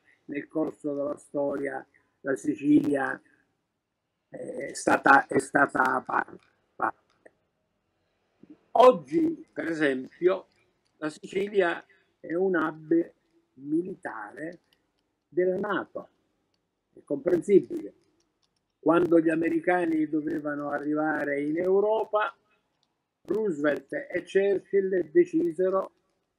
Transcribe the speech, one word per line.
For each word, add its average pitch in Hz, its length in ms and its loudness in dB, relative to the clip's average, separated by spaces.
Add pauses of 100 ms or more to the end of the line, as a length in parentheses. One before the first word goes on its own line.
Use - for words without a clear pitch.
(260)
nel 147 200 -8
corso 147 480 -4
della 143 220 -4
storia 139 680 -6 (360)
la 135 160 -2
Sicilia 139 840 2 (1080)
è 131 440 -10
stata, - 540 4
è 135 140 -2
stata 131 640 0
parte. - 320 -6 (2250)
Oggi, 240 840 4
per 147 140 -8
esempio, 156 800 0 (520)
la 151 120 -6
Sicilia 190 760 -2 (360)
è - 140 -8
un 185 200 0
hub 160 580 -2 (420)
militare 143 1040 -8 (680)
della 180 320 0
nato. 196 500 -6 (880)
È - 80 -20
comprensibile. 156 920 0 (880)
Quando 170 380 4
gli 160 80 0
americani 165 800 0
dovevano 147 640 -6
arrivare 147 720 -2
in 151 160 -2
Europa, 208 760 0 (920)
Roosevelt 151 680 -2
e - 320 -8
Churchill 190 840 0
decisero 175 840 0 (460)